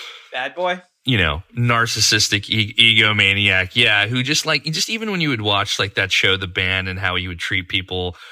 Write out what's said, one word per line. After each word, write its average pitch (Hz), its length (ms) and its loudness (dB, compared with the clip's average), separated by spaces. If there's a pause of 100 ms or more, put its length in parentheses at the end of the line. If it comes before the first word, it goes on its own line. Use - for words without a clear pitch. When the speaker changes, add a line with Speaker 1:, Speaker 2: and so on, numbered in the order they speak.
(320)
Speaker 1:
Bad 135 220 -6
boy? 180 280 -4 (240)
Speaker 2:
you 127 120 2
know, 82 240 0 (160)
narcissistic 117 920 0
e-, 107 280 -2
egomaniac. 101 960 4
Yeah, 107 320 4
who 123 160 -2
just, 147 220 -2
like, 151 200 -2
just 160 240 -4
even 220 220 -6
when 180 100 -2
you 151 80 0
would 120 120 -2
watch, 104 380 0
like, 101 160 -4
that 98 160 -2
show, 95 260 2
The 95 100 -6
Band, 92 400 -2
and 92 120 -6
how 92 160 -2
he 90 120 -4
would 85 120 -10
treat 92 300 -6
people, 90 460 -4 (160)